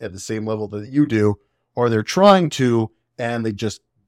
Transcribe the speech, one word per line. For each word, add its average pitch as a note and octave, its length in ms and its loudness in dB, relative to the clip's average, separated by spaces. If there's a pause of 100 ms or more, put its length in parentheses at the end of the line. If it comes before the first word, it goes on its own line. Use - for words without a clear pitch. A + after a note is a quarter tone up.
at G2+ 100 -10
the F#2+ 80 -16
same A2 260 -8
level G#2+ 240 -6
that G#2 200 -12
you C#3+ 160 2
do, G#2 340 2 (360)
or A#2+ 120 2
they're A2 140 2
trying F#3 500 4
to, A#2 400 0 (260)
and A#2 280 -4
they A2 80 -2
just G#2 280 -8 (260)